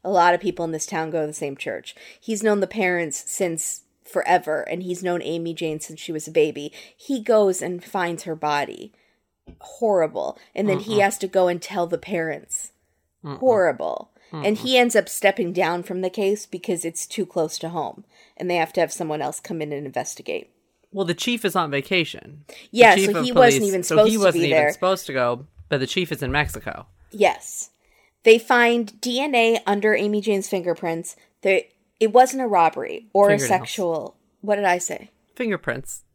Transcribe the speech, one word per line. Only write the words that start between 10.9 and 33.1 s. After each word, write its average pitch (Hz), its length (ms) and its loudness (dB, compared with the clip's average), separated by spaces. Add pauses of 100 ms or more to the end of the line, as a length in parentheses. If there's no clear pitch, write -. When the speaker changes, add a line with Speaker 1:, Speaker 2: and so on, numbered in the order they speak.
Speaker 2:
Mm-mm. 202 60 4
Speaker 1:
has 196 180 2
to 190 80 -6
go 185 200 2
and 175 140 -2
tell 175 260 -4
the 170 100 -4
parents. 165 760 -8 (520)
Speaker 2:
Mm-mm. 143 140 -10
Speaker 1:
Horrible. 175 760 0 (220)
And 180 240 -2
Speaker 2:
Mm-mm. - 40 -12
Speaker 1:
he 254 160 2
ends 240 180 4
up 208 140 4
stepping 196 420 0
down 175 320 -2
from 180 180 -8
the 185 80 -2
case 202 360 -2
because 175 400 -6
it's 165 200 -8
too - 200 -6
close 160 340 -4
to 165 100 -8
home, 160 360 -8 (320)
and 180 120 -6
they 175 60 0
have 160 180 -2
to - 80 0
have 156 120 2
someone 156 280 -6
else 139 200 -6
come 165 200 -10
in 147 120 -6
and 143 120 -8
investigate. - 680 -8 (420)
Speaker 2:
Well, 196 120 -4
the 170 80 -2
chief 233 300 -4
is 185 120 -4
on 170 140 -2
vacation. 147 760 -6
The - 80 -20 (160)
Speaker 1:
Yeah, 220 240 8
Speaker 2:
chief 196 160 2
Speaker 1:
so - 80 0
Speaker 2:
of - 60 0
Speaker 1:
he 247 80 -2
wasn't 247 260 8
Speaker 2:
police, 208 100 0
Speaker 1:
even 190 140 0
Speaker 2:
so 165 120 -2
Speaker 1:
supposed 214 160 8
Speaker 2:
he 220 60 -2
Speaker 1:
to 202 60 0
Speaker 2:
wasn't 170 200 4
Speaker 1:
be 156 40 2
Speaker 2:
even 151 140 4
Speaker 1:
there. 147 120 2
Speaker 2:
supposed 190 340 -2
to 147 60 -10
go, 123 340 -2 (220)
but 143 120 0
the 131 60 -2
chief 180 260 -2
is 147 100 -6
in 127 80 -4
Mexico. - 560 -4 (240)
Speaker 1:
Yes. - 600 -2 (520)
They 226 160 8
find 240 640 2
D 247 180 -4
N 285 160 -2
A 226 300 4
under 208 300 2
Amy 208 260 0
Jane's 196 260 -2
fingerprints. 170 680 -4 (260)
There, 190 220 2 (360)
it 220 140 2
wasn't 262 300 6
a 247 40 -2
robbery 165 680 0